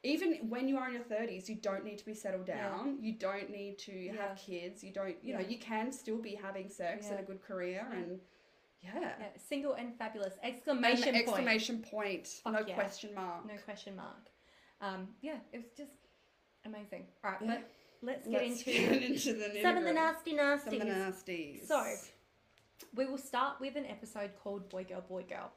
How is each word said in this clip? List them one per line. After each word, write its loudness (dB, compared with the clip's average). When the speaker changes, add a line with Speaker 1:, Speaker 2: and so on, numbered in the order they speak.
Speaker 1:
even 4
when 2
you 4
are 0
in -2
your -4
thirties, -2
you -4
don't 0
need -8
to -14
be -6
settled -2
Speaker 2:
Yeah. 0
Speaker 1:
down. 0
You 0
don't -2
need -6
to -10
Speaker 2:
Yeah. -6
Speaker 1:
have -6
kids. -8
You -12
don't, -2
you -4
know, -2
Speaker 2:
Yeah. -2
Speaker 1:
you -4
can 0
still -2
be -4
having -6
sex -2
and -2
Speaker 2:
Yeah. -4
Speaker 1:
a -6
good -8
career -4
Speaker 2:
Yeah. -4
Speaker 1:
and, -4
yeah. -6
Speaker 2:
Yeah. -4
Single 0
and -4
fabulous. -4
Speaker 1:
And -2
Speaker 2:
Exclamation 6
point. 6
Speaker 1:
exclamation 4
point. -4
Speaker 2:
Fuck 0
Speaker 1:
No 6
Speaker 2:
yeah. -4
Speaker 1:
question -2
mark. -6
Speaker 2:
No -8
question -10
mark. -12
Um, -4
yeah, -4
it -10
was -12
just -14
amazing. -10
All 2
right, -4
Speaker 1:
Yeah. 2
Speaker 2:
but -14
let's -4
get 6
Speaker 1:
Let's -2
Speaker 2:
into 0
Speaker 1:
get 8
into 2
the 0
Speaker 2:
some 8
of 4
the 4
Speaker 1:
nitty-gritty. 6
Speaker 2:
nasty 4
nasties. 6
Speaker 1:
Some 0
of 2
the 2
nasties. -2
Speaker 2:
So, 4
we 2
will -2
start 0
with -4
an -2
episode -6
called -6
Boy -6
Girl, -8
Boy -6
Girl, -8